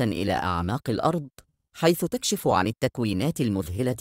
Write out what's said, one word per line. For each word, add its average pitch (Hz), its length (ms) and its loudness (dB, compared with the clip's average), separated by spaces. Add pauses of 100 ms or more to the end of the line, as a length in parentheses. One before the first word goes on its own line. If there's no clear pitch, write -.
إلى 95 320 0
أعماق 90 560 -2
الأرض، 147 400 0 (440)
حيث 170 320 2
تكشف 208 420 -2
عن 92 200 4
التكوينات 117 760 0
المذهلة 101 600 0